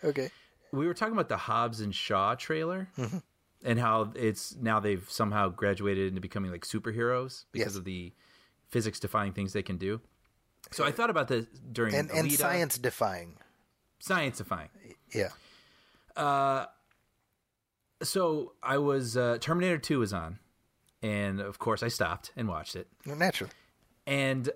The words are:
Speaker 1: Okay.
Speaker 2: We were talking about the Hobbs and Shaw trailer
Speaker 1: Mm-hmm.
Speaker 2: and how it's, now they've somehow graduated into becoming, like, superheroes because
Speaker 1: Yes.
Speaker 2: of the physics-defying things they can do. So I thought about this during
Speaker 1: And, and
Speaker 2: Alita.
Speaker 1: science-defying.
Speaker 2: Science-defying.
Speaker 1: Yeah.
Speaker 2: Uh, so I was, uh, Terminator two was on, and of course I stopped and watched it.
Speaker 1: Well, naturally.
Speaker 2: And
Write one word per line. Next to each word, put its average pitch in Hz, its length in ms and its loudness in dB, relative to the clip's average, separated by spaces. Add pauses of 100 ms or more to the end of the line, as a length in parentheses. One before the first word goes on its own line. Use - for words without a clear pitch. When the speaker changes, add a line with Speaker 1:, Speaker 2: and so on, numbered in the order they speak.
Speaker 1:
Okay. 139 280 0 (420)
Speaker 2:
We 143 160 0
were 175 60 0
talking 220 200 -2
about 196 140 0
the 107 80 0
Hobbs 113 440 0
and 101 140 -2
Shaw 101 400 2
trailer 165 540 -2 (100)
Speaker 1:
Mm-hmm. 127 200 -2 (460)
Speaker 2:
and 117 140 4
how 113 380 2
it's, 110 400 0
now 110 240 2
they've 101 280 0
somehow 104 420 2
graduated 98 580 2
into 92 120 -2
becoming, 95 300 -4
like, 90 160 -8
superheroes 120 840 -2
because 107 220 0
Speaker 1:
Yes. - 20 -6
Speaker 2:
of 92 80 -8
the 90 280 -8 (580)
physics-defying 104 600 0
things 98 200 -2
they 104 100 -2
can 95 160 -4
do. 101 220 -4 (720)
So 151 120 0
I 143 80 2
thought 233 160 2
about 156 200 2
this 117 180 0 (260)
during 110 220 2
Speaker 1:
And, 147 160 0
and 156 180 2
Speaker 2:
Alita. 143 80 2
Speaker 1:
science-defying. 123 1040 0 (600)
Speaker 2:
Science-defying. 127 720 -2 (460)
Speaker 1:
Yeah. 98 160 0 (840)
Speaker 2:
Uh, 139 520 2 (1400)
so 160 500 0 (100)
I 135 160 2
was, 135 380 2
uh, 120 240 4
Terminator 175 380 2
two 139 220 0
was 107 120 2
on, 87 260 -4 (640)
and 101 380 0
of 98 180 -6
course 110 240 0
I 117 60 0
stopped 87 480 -2
and 113 100 -2
watched 82 300 -4
it. 90 120 -10 (180)
Speaker 1:
Well, 143 100 -8
naturally. 175 360 0 (540)
Speaker 2:
And 135 500 0